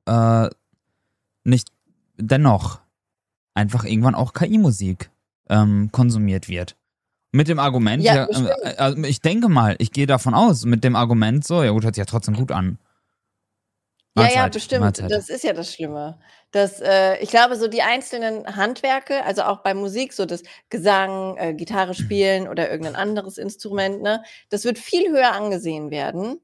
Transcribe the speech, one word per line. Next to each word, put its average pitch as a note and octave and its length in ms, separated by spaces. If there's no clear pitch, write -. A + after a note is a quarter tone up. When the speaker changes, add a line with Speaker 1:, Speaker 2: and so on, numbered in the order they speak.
Speaker 1:
äh, A2+ 440
nicht B2 240
dennoch A#2+ 640
einfach G#2 280
irgendwann A2+ 320
auch A#2+ 180
K-I-Musik, C3+ 800
ähm, G#2 420
konsumiert G#2+ 560
wird. F2 300
Mit C#3+ 180
dem D#3+ 100
Argument, B2+ 460
Speaker 2:
Ja, A3+ 100
Speaker 1:
ja, C3+ 120
Speaker 2:
bestimmt. B3+ 220
Speaker 1:
äh, C3+ 300
äh, D3 140
ich C#3 140
denke G#3+ 280
mal, A#2 300
ich A#2 120
gehe C#3 160
davon C3 260
aus, D#3+ 320
mit A#2 180
dem B2+ 120
Argument A#2 500
so, E3+ 180
ja A2 80
gut, G#2+ 120
hört A2 120
sich G2+ 60
ja F#2+ 40
trotzdem G#2+ 300
gut C3 160
an. F#2 280
Speaker 2:
Ja, A3+ 140
ja, B3+ 180
Speaker 1:
Mahlzeit, - 60
Speaker 2:
bestimmt. B3 260
Speaker 1:
Mahlzeit. G3+ 320
Speaker 2:
Das G#3 180
ist B3+ 140
ja A3 100
das E3+ 200
Schlimme. D3+ 460
Das, G3+ 300
äh, F#3+ 360
ich G#3 140
glaube, A#3+ 240
so A3 120
die A3+ 140
einzelnen A#3 640
Handwerke, C4 680
also G3 180
auch G3 200
bei G3 100
Musik, G3+ 400
so G3 120
das E3+ 180
Gesang, F#3+ 680
äh, E3 180
Gitarre F#3 400
spielen F#3+ 520
oder E3 220
irgendein D#3+ 260
anderes G3+ 440
Instrument, G3+ 640
ne, A3 200
das G#3 160
wird A#3 120
viel F4 320
höher C4 240
angesehen F3 560
werden. E3+ 540